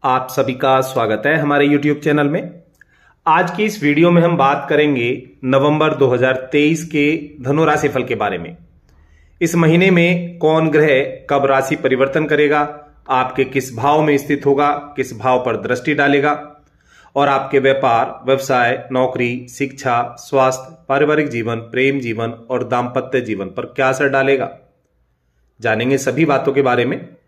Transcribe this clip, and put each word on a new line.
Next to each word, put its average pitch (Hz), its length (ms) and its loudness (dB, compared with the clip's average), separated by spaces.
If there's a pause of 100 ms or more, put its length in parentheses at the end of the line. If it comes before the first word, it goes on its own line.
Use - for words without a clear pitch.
आप 131 280 0
सभी 139 240 -2
का 131 280 2
स्वागत 110 440 -2
है 151 100 2
हमारे 143 320 2
YouTube 147 360 0
चैनल 147 240 2
में। 170 340 -6 (640)
आज 170 240 2
की 202 140 -2
इस 208 180 -4
वीडियो 147 280 4
में 175 120 4
हम 170 140 2
बात 139 320 0
करेंगे 147 400 2 (380)
नवंबर 147 480 2
दो 135 140 2
हज़ार 127 280 2 (160)
तेईस 156 340 2
के 147 180 0 (360)
धनु 143 240 0
राशिफल 143 400 0
के 123 100 -4
बारे 101 240 -4
में। 85 180 -12 (840)
इस 170 160 -2
महीने 170 340 4
में 175 480 0
कौन 160 320 2
ग्रह 151 180 4 (420)
कब 139 160 0
राशि 135 320 0
परिवर्तन 135 480 0
करेगा, 147 340 2 (480)
आपके 131 380 0
किस 131 300 -6
भाव 143 260 2
में 151 160 2
स्थित 143 280 -2
होगा, 143 240 2 (260)
किस 123 200 -6
भाव 127 300 0
पर 113 160 -2
दृष्टि 123 320 -2
डालेगा 143 440 0 (800)
और 143 120 2
आपके 135 300 0
व्यापार, 127 680 0
व्यवसाय, 123 680 0
नौकरी, 123 580 -2
शिक्षा, 131 520 -4 (180)
स्वास्थ्य, 127 560 -2 (120)
पारिवारिक 147 400 0
जीवन, 117 400 -4
प्रेम 135 320 0
जीवन 117 400 -6 (100)
और 123 180 -4
दाम्पत्य 123 540 -2
जीवन 98 260 -6
पर - 280 -10
क्या 135 120 0
असर 135 220 0
डालेगा, 135 460 0 (1040)
जानेंगे 117 400 0
सभी 131 260 0
बातों 139 260 0
के 135 100 2
बारे 120 220 2
में। 139 240 -6 (200)